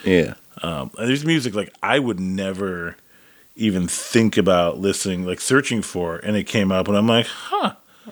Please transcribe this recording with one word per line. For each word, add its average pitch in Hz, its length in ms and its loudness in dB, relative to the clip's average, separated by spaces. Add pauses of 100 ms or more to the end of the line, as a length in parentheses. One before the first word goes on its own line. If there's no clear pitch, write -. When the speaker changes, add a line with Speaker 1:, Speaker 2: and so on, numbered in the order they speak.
Speaker 1:
Yeah. 87 300 4 (280)
Speaker 2:
Um, 78 360 -6
and 113 100 -2
there's 143 160 0
music, 143 300 0
like, 98 180 -6 (100)
I 117 160 2
would 113 220 -2
never 92 760 -4 (600)
even 92 320 2
think - 480 2
about 90 420 4
listening, 92 460 -2
like, 90 160 -4
searching 131 400 0
for, 87 360 -6
and 107 200 -2
it 98 80 0
came 98 280 2
up, 92 160 2
and 101 80 2
I'm 104 100 4
like, 117 200 4
"Huh. - 480 -4 (380)